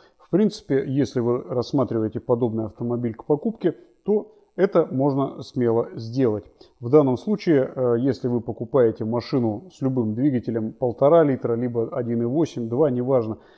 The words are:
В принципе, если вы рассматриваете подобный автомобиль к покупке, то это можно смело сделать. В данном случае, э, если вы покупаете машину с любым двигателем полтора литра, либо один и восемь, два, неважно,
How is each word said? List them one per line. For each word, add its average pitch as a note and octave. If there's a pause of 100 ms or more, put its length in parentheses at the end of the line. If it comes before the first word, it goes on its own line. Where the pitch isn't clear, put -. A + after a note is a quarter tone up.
(180)
В -
принципе, E3
если C3
вы A#2+
рассматриваете A#2
подобный A#2
автомобиль A#2+
к -
покупке, E3 (300)
то - (160)
это F3+
можно C3+
смело A#2+
сделать. A2+ (360)
В A#2+
данном C3+
случае, E3+
э, B2
если C3
вы A#2+
покупаете A#2
машину A#2
с -
любым B2+
двигателем A#2
полтора C#3
литра, B2+
либо A#2
один A#2
и A#2
восемь, B2+
два, C3+
неважно, B2 (180)